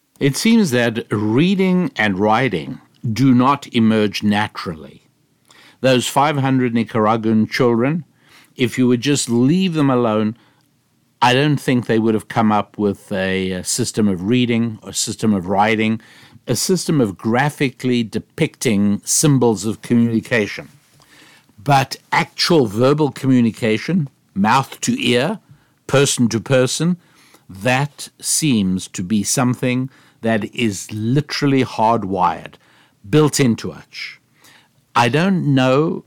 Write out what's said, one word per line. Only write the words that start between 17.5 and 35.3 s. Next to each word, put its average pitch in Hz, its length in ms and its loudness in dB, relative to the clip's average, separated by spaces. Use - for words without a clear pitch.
depicting 104 1000 -2
symbols 120 600 2
of 107 180 -6
communication. 113 840 0
But 135 380 0
actual 160 560 0
verbal 131 440 2
communication, 127 1000 0
mouth 110 460 0
to 120 200 -2
ear, 135 380 0
person 135 440 2
to 113 100 -2
person, 135 560 0
that 123 600 -4
seems 98 680 0
to - 140 -10
be 101 200 0
something 127 680 -2
that 113 220 0
is 110 380 -4
literally 131 720 -2
hardwired, 92 880 -2
built 147 300 2
into 113 340 0
us. - 460 -18
I 123 140 2
don't 151 460 0